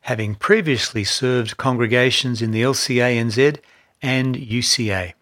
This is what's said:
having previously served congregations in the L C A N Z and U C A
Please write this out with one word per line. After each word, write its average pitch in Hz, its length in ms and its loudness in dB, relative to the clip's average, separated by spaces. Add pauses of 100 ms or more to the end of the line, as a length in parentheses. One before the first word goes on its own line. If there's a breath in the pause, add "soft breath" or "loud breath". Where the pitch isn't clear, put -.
having 107 340 -4
previously 156 640 0
served 123 540 -2
congregations 123 840 0
in 113 120 0
the 110 100 2
L 131 120 2
C 123 260 0
A 120 180 2
N 117 120 0
Z 135 240 4 (460 soft breath)
and 131 360 0
U 120 260 -4
C 113 300 0
A 90 300 -4